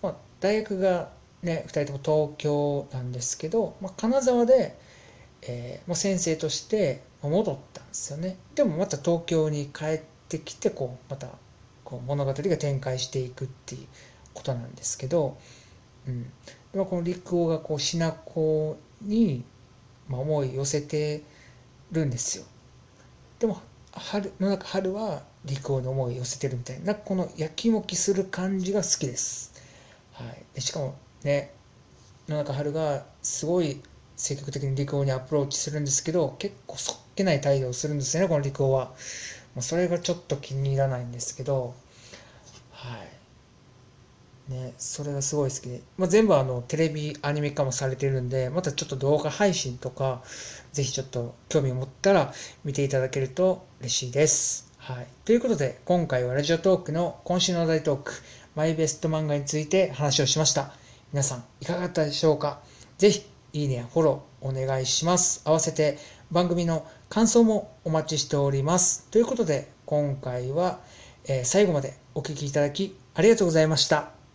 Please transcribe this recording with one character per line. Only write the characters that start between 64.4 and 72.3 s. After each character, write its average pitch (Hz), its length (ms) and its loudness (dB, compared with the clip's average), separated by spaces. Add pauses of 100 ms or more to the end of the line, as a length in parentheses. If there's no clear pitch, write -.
ー 131 200 -4
お 131 40 -2
願 131 160 0
い 131 40 -2
し - 180 0
ま 180 140 4
す。 - 260 0
合 151 80 4
わ 160 80 6
せ 156 120 0
て 151 260 2 (340)
番 175 160 4
組 170 180 0
の 160 200 0 (220)
感 220 200 4
想 233 160 8
も 214 400 2
お 165 60 -2
待 156 180 2
ち 156 100 -2
し - 80 -2
て 151 100 0
お 139 140 4
り 135 140 0
ま 170 160 4
す。 - 300 0
と 214 80 4
い 240 40 8
う 240 40 4
こ 254 100 -2
と 233 80 2
で、 151 260 -2 (160)
今 147 300 0
回 127 340 -4
は、 165 300 -2 (440)
え 131 180 0
ー、 - 20 -4
最 196 220 4
後 180 60 2
ま 147 80 2
で - 160 -8 (180)
お 156 60 -4
聞 147 140 -6